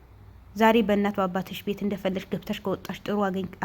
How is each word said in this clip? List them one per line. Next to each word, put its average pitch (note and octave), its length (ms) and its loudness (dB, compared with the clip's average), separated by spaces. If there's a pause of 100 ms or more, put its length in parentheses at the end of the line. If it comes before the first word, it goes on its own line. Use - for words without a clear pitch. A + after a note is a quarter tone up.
(560)
ዛሬ A3 260 6
በእናት G3+ 340 2
በአባትሽ F#3 460 -2
ቤት G3+ 200 -4
እንደፈለሽ F#3+ 460 -2
ገብተሽ G#3 320 -4
ከወጣሽ፣ F#3 400 -4
ጥሩ G#3 200 -2
አገኝ-፣ F#3+ 300 0 (160)